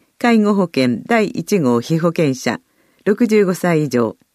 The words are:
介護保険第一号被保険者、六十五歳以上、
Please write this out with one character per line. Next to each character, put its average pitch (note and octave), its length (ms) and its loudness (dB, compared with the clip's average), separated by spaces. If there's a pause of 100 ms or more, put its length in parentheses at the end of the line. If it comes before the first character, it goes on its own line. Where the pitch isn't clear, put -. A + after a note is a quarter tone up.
(180)
介 A#3 220 2
護 G#3 160 2
保 G3 80 2
険 B2+ 420 -2
第 A3+ 220 0
一 F3+ 320 -2
号 B2 200 2
被 D#3+ 200 -2
保 E3+ 100 0
険 D#3 240 -2
者、 B2 260 -6 (460)
六 G#3 220 0
十 G#3 180 4
五 F#3 80 0
歳 E3 300 0
以 C#3+ 60 -4
上、 A#2 280 -2 (180)